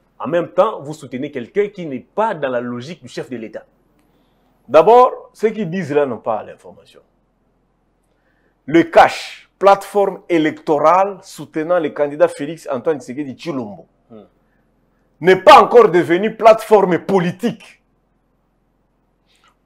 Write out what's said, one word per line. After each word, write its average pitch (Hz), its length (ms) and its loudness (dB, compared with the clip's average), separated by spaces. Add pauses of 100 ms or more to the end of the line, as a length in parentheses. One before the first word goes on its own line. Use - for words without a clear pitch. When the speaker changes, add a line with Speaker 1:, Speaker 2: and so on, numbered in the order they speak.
(200)
Speaker 1:
en 110 80 -8
même 170 220 -4
temps, 202 320 -2
vous 143 100 -14
soutenez 143 400 -12
quelqu'un 165 360 -6
qui 180 180 -16
n'est 135 120 -10
pas 208 360 -6
dans 143 160 -6
la 123 100 -4
logique 123 420 -12
du 123 60 -20
chef 156 200 -14
de 123 100 -12
l'État. 110 260 -16 (1040)
Speaker 2:
D'abord, 190 640 4
ceux 220 180 -2
qui 208 160 -8
disent 160 260 -8
là 147 140 0
n'ont 117 120 -8
pas 107 260 -6
l'information. 87 560 -20 (1700)
Le 160 180 2
cash, - 720 0
plateforme 196 720 0
électorale 165 920 0
soutenant 160 580 -6
le 151 100 -4
candidat 147 380 -2
Félix 156 420 -12
Antoine 135 300 -4
Tshisekedi 131 340 -12
Tshilombo, 120 520 -12 (240)
Speaker 1:
Hmm. 107 160 -20 (920)
Speaker 2:
n'est 185 220 2
pas - 200 8
encore 202 260 4
devenu 175 480 -2
plateforme 202 640 2
politique - 840 -6 (1800)